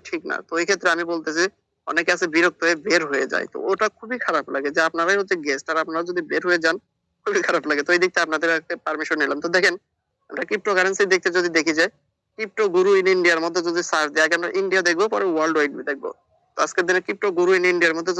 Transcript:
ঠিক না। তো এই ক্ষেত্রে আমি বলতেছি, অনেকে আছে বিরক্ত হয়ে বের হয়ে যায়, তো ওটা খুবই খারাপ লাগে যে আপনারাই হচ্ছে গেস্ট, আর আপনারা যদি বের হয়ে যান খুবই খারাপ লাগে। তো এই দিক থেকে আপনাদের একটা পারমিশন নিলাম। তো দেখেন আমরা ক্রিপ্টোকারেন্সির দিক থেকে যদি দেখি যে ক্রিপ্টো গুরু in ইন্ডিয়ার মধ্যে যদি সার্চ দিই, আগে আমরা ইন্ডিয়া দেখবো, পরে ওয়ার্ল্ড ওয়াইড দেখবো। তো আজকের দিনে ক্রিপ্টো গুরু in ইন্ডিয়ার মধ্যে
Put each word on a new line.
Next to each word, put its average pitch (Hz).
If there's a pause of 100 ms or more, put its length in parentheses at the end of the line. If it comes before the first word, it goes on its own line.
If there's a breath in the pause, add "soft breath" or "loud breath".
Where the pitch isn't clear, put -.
ঠিক 165
না। - (100)
তো -
এই 175
ক্ষেত্রে 185
আমি 170
বলতেছি, 165 (420)
অনেকে 165
আছে 180
বিরক্ত 170
হয়ে 165 (100)
বের 165
হয়ে 135
যায়, 87
তো - (120)
ওটা 190
খুবই 233
খারাপ 156
লাগে 139
যে 165
আপনারাই 170
হচ্ছে 190
গেস্ট, 143
আর 160
আপনারা 160
যদি 180
বের 156
হয়ে 175
যান 165 (500)
খুবই 202
খারাপ 165
লাগে। 147
তো 147
এই 175
দিক 185
থেকে 175
আপনাদের 160
একটা 165
পারমিশন 156
নিলাম। 143
তো 170
দেখেন 180 (560)
আমরা -
ক্রিপ্টোকারেন্সির 196
দিক 185
থেকে 175
যদি 175
দেখি 160
যে 160 (520)
ক্রিপ্টো 214
গুরু 185 (100)
in 180 (100)
ইন্ডিয়ার 170
মধ্যে 170
যদি 170
সার্চ 156
দিই, 160
আগে 160
আমরা 175 (100)
ইন্ডিয়া 185
দেখবো, 175
পরে 208
ওয়ার্ল্ড 156
ওয়াইড 147 (180)
দেখবো। 135 (460)
তো -
আজকের 175
দিনে 180
ক্রিপ্টো 202 (100)
গুরু 180
in 180
ইন্ডিয়ার 170
মধ্যে 170